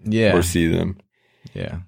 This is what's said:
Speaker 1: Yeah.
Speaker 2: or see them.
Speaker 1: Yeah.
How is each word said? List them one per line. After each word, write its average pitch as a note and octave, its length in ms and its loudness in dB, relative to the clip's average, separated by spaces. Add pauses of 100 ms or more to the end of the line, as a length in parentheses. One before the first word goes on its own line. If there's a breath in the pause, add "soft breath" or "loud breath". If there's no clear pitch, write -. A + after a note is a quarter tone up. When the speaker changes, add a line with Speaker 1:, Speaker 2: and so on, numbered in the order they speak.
Speaker 1:
Yeah. G#2+ 320 2
Speaker 2:
or F2 60 4
see F2 260 2
them. E2+ 300 -2 (560 soft breath)
Speaker 1:
Yeah. - 340 -8